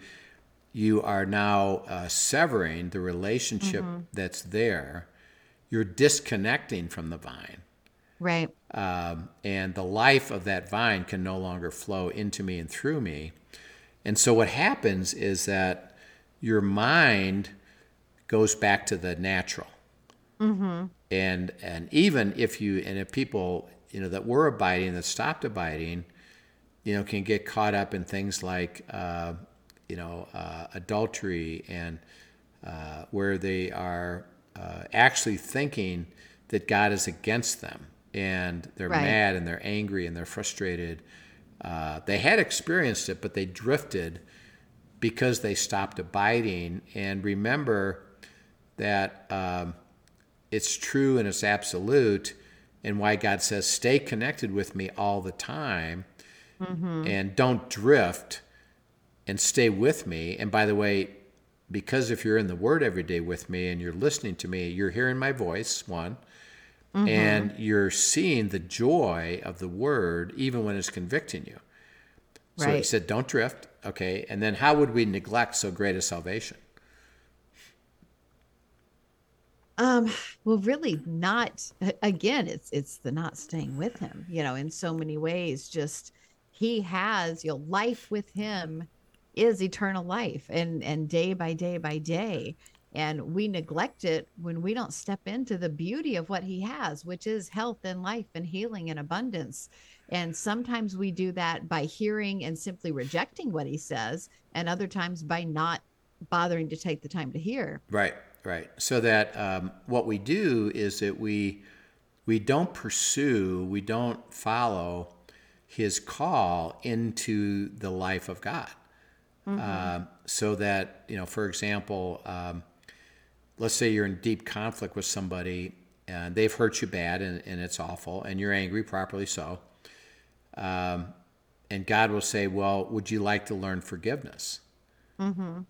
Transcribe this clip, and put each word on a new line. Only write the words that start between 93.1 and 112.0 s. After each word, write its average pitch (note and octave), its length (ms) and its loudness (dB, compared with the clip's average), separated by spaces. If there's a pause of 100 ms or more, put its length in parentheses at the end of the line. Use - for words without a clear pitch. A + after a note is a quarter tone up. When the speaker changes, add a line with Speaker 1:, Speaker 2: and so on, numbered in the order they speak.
Speaker 2:
we G#3+ 140 0
neglect F3 560 -4
it D#3+ 240 0 (140)
when E3 180 -4
we F#3+ 140 0
don't A#3+ 180 -4
step - 320 -6
into A3+ 320 -4
the F3 140 -2
beauty G#3 460 -2
of E3 120 -4
what F#3+ 160 -2
he F#3 160 -6
has, G3+ 460 -6
which F3 200 -8
is G#3+ 220 -4
health A3 360 -4
and F3+ 180 -6
life G#3 320 -6
and E3+ 100 -6
healing F#3 460 -6
and D3+ 80 -4
abundance. E3+ 720 -6 (400)
And E3+ 260 -4
sometimes A3+ 640 -2
we G3 120 0
do F#3 220 -2
that E3+ 380 -2
by D3+ 140 0
hearing G3+ 600 -2
and D#3+ 120 -4
simply F3 360 -6
rejecting E3 580 -4
what D3+ 160 -2
he C#3 120 -4
says, B2 500 -6 (260)
and E3+ 140 -2
other F#3 180 -2
times F3 360 -4
by E3 220 -2
not D#3+ 360 -2 (480)
bothering E3+ 400 0
to D#3 80 -8
take D#3 240 -4
the - 80 -12
time D3+ 240 -6
to - 60 -6
hear. E3 420 -4 (100)
Speaker 1:
Right, G2 240 2 (300)
right. E2+ 320 -6
So - 240 2
that, A2 380 6
um, F#2+ 340 -4 (140)
what A#2+ 180 2
we A2 140 0
do A#2+ 560 2
is G2+ 260 -2
that G2+ 180 -2
we, G#2 440 -2 (640)